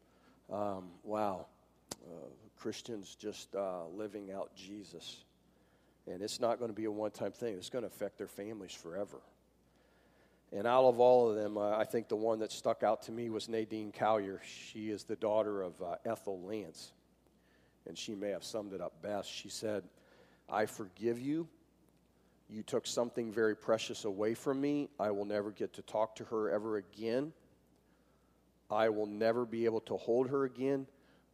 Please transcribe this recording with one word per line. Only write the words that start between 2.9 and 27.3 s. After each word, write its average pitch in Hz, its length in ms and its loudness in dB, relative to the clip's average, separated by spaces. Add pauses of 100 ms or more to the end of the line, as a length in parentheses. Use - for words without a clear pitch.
just, - 400 -12
uh, 92 340 -4
living 101 420 -8
out 95 240 -6
Jesus. 92 720 -14 (840)
And 90 160 -8
it's - 180 -4
not 117 180 4
gonna 113 140 -2
be 110 140 -4
a 107 40 0
one-time 104 420 -2
thing. 113 260 -4
It's 90 100 -10
gonna 117 200 -4
affect - 280 -6
their 98 100 -8
families 101 460 -10
forever. 82 480 -8 (1300)
And 101 160 -2
out 131 200 8
of 117 120 8
all 123 300 10
of 107 80 2
them, 104 220 0
uh, 104 180 2
I 107 80 4
think 113 240 -2
the 107 80 0
one 110 220 0
that 107 140 -4
stuck - 300 -2
out 110 200 4
to 113 100 -10
me 117 160 -4
was 110 220 -4
Nadine 110 420 -2
Collier. 104 500 2
She - 460 -10
is 101 160 -4
the 107 120 -4
daughter 104 440 2
of, 90 220 -6
uh, 87 140 -4 (100)
Ethel 101 340 -4
Lance. 92 520 -8 (920)
And 82 100 -10
she - 180 -6
may 101 160 -2
have 90 140 -4
summed 104 300 -6
it 87 80 -4
up - 180 -8
best. 101 300 -4
She - 180 -10
said, 104 400 -4 (580)
"I 107 200 2
forgive 113 520 -2
you. 156 300 -2 (1000)
You 107 120 -8
took - 240 0
something 120 460 0
very 107 240 6
precious - 480 2
away 107 300 2
from 135 260 0
me. 143 380 2
I 107 120 2
will 101 140 0
never 104 260 0
get 101 240 -4
to 98 80 -12
talk 110 340 0
to 117 80 -8
her 107 260 0
ever 107 260 0
again. 113 560 -2 (1400)